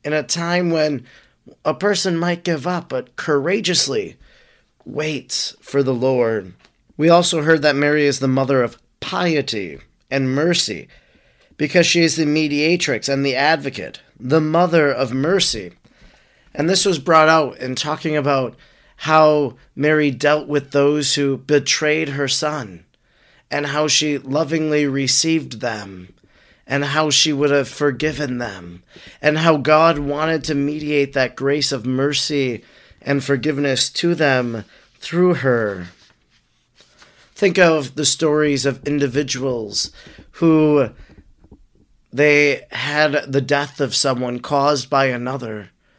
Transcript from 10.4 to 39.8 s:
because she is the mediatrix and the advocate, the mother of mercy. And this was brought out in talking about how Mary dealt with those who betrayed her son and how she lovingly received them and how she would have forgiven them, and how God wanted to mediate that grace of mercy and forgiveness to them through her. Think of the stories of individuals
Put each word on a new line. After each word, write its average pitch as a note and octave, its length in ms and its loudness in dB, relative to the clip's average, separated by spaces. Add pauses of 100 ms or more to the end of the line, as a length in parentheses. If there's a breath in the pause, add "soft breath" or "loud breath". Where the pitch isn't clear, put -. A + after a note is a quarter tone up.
because D3+ 280 2
she - 140 0
is D#3+ 160 2
the D#3 100 0
mediatrix D3+ 840 -2
and C#3 160 -2
the C3+ 100 -2
advocate, C#3 640 -4 (180)
the C3 220 0
mother D#3+ 500 2
of B2 220 -2
mercy. C3 640 -2 (800 soft breath)
And D#3 160 -2
this F#3 160 2
was F#3 120 2
brought D#3+ 300 6
out D#3+ 300 2
in B2+ 180 -8
talking D3+ 400 -4
about C3+ 400 0 (400 soft breath)
how D3+ 640 4 (180 soft breath)
Mary D3 360 2
dealt D3 360 0
with C#3+ 240 -2
those C#3+ 440 2
who C#3 200 0
betrayed D3+ 760 0
her C#3 200 -4
son B2+ 560 -6 (640 soft breath)
and C#3+ 160 -4
how D3+ 240 -2
she D3 280 0
lovingly D3+ 680 -2
received C3+ 720 -2
them G2 540 -10 (540 soft breath)
and C#3 180 -2
how D3+ 240 0
she D3 240 2
would C#3+ 160 2
have C#3 180 2
forgiven C#3+ 680 -4
them, F#2 440 -12 (400 loud breath)
and D#3 180 2
how D#3+ 180 4
God D#3 420 4
wanted D3+ 460 -2
to D#3 100 -2
mediate D3 560 -2
that B2+ 240 -2
grace C#3 380 0
of A#2 120 -4
mercy C3 760 -2 (380 soft breath)
and C#3 200 0
forgiveness C#3 680 0
to E3+ 260 0
them B2+ 480 0 (340 soft breath)
through F3 360 2
her. A2+ 540 -2 (1500 soft breath)
Think F#3 220 2
of D#3 380 4
the D3 100 -2
stories D3 600 0
of C#3 220 -4
individuals C3 1040 -2 (420 loud breath)